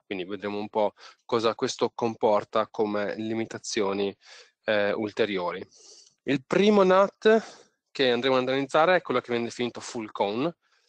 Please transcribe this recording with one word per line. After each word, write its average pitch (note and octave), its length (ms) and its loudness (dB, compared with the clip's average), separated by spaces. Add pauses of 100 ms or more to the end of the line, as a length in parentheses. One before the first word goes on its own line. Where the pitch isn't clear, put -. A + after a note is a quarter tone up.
quindi F#2 180 -8
vedremo G2+ 340 -8
un G#2 100 -6
po' G#2 260 -2 (300)
cosa A2+ 320 0
questo A#2+ 360 -2
comporta A2 760 0
come G#2 480 -4
limitazioni, G#2+ 1000 -4 (480)
eh, G#2 280 0
ulteriori. G2 680 -4 (600)
Il C3 240 -2
primo G3+ 380 6
nat G3 840 2 (240)
che B2+ 220 2
andremo C3 240 2
ad B2+ 100 0
analizzare C#3 480 2
è E3+ 80 2
quello B2 180 0
che B2 120 -6
viene A#2 140 -2
definito A#2 340 -6
full A2 320 -10
cone, A2+ 440 -2 (320)